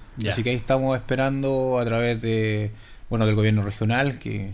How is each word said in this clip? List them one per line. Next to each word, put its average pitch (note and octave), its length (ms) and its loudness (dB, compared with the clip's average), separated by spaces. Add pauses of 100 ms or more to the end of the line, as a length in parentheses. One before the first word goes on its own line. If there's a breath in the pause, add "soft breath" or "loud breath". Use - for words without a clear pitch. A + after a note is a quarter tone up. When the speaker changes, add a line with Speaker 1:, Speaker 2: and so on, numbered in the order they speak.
(180)
Speaker 1:
Ya. G#2+ 160 -2
Speaker 2:
Así A2 100 -2
que A#2+ 80 0
ahí B2 40 0
estamos C3 400 0
esperando C3+ 840 0
a A#2+ 60 0
través A#2 360 0
de, A2 480 0 (400 soft breath)
bueno, A2+ 160 2
del G#2+ 80 4
gobierno G#2+ 300 4
regional A2+ 560 0
que, G2+ 340 -6